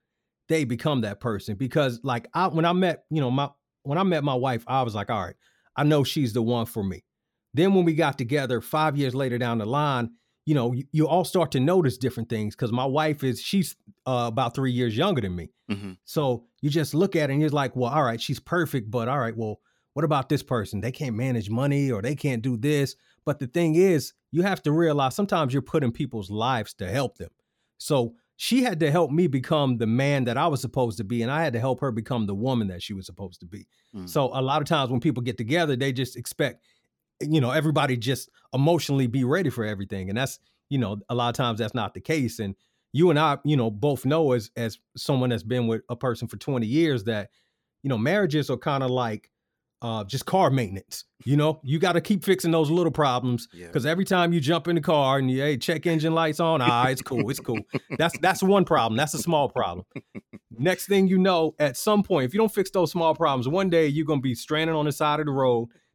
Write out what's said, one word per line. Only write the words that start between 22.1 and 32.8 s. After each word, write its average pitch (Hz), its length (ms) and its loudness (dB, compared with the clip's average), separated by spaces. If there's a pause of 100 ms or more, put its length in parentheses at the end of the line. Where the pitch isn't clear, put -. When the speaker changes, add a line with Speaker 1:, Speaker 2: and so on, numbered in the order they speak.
Speaker 1:
can't 127 260 -2
do 123 160 -2
this." 143 380 0 (300)
But 143 140 -2
the 131 80 -6
thing 165 280 2
is, 175 380 4 (180)
you 156 100 0
have 190 220 0
to 147 100 0
realize 147 420 2
sometimes 170 380 0
you're 139 80 0
putting 131 320 0
people's 107 360 -8
lives 110 460 -2
to 90 140 -8
help 123 280 -2
them. 85 120 -14 (480)
So 123 380 0 (200)
she 254 280 2
had 196 180 0
to 147 100 4
help 160 200 4
me 170 160 4
become 135 500 2
the 113 100 0
man 135 380 2
that 120 120 -2
I 160 100 2
was 147 120 0
supposed 117 380 -2
to 110 80 -4
be, 117 160 -2
and 117 100 -2
I 151 120 0
had 143 100 0
to 117 60 -2
help 127 200 0
her 139 120 -2
become 113 340 -2
the 98 100 -4
woman 117 320 0
that 87 160 -8